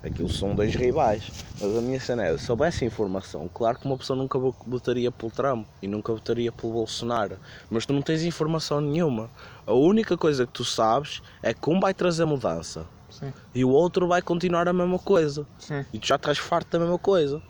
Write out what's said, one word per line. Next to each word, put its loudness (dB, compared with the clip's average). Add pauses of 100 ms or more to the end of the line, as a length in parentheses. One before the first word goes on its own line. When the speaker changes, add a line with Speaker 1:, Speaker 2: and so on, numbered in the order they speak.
Speaker 1:
Aquilo -4
são -2
dois 2
rivais. 0 (160)
Mas 0
a 2
minha -2
cena -2
é, 2
se -8
houvesse 0
informação, -4
claro 0
que -20
uma -2
pessoa -4
nunca -2
vo-, 0 (100)
votaria -2
pelo -8
Trump -2 (160)
e -8
nunca -4
votaria -2
pelo -8
Bolsonaro. -2 (340)
Mas -2
tu -2
não 2
tens 0
informação -2
nenhuma. 0 (360)
A 2
única 6
coisa 2
que -18
tu -6
sabes 0 (200)
é 0
que -2
um 4
vai 2
trazer 2
mudança. -2 (240)
Speaker 2:
Sim. -12 (220)
Speaker 1:
E 2
o 4
outro 4
vai 4
continuar 2
a 2
mesma 2
coisa. 2 (120)
Speaker 2:
Sim. -6
Speaker 1:
E -8
tu -8
já 4
estás 0
farto -2
da 2
mesma 0
coisa. 2